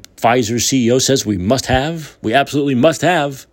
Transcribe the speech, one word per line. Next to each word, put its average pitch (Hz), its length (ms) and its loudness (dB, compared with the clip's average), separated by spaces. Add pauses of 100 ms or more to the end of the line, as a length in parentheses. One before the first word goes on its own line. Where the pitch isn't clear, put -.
(160)
Pfizer 117 440 0
C 127 260 0
E 117 60 2
O 131 60 4
says 135 260 0
we 104 140 -2
must 113 280 0
have? 143 560 -4
We 110 120 -2
absolutely 139 400 0
must 147 260 2
have. 143 520 -2